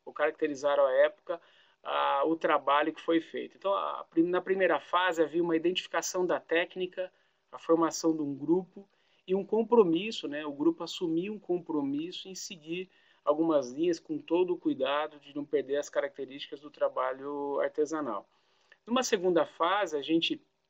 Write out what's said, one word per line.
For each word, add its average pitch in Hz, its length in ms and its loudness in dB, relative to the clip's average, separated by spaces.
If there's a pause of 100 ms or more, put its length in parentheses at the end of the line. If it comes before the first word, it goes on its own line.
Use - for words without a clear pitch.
ou - 80 -16
caracterizaram 147 760 2
à 131 60 2
época, 151 480 2 (420)
ah, 143 440 0
o 165 100 2
trabalho 151 560 2
que - 80 -14
foi 165 200 2
feito. 127 360 -10
Então, 196 180 -2
a 151 360 -4
prim-, 165 180 2
na 180 120 0
primeira 180 400 2
fase 175 420 2
havia 156 200 0
uma 165 140 2
identificação 175 680 -2
da 165 160 0
técnica, 180 720 -4 (380)
a - 80 -16
formação 160 580 2
de 156 60 -4
um 143 120 -4
grupo 175 540 -2 (380)
e 185 80 0
um 196 100 -2
compromisso, 214 840 2
né? 147 200 -6
O 147 60 -6
grupo 160 300 2
assumia 170 480 -4
um 214 80 -10
compromisso 160 920 -4
em 190 60 -14
seguir 175 540 -10 (360)
algumas 147 460 2
linhas 165 300 -2
com 151 180 -8
todo 175 340 0
o 170 60 -4
cuidado 143 640 -2
de 143 140 -20
não 147 100 -6
perder 139 320 -2
as 147 120 -2
características 139 720 -6
do 147 100 -18
trabalho 139 880 -4
artesanal. 143 680 -2 (560)
Numa 247 200 0
segunda 180 420 2
fase, 180 500 -2
a 143 60 -2
gente 165 400 0 (280)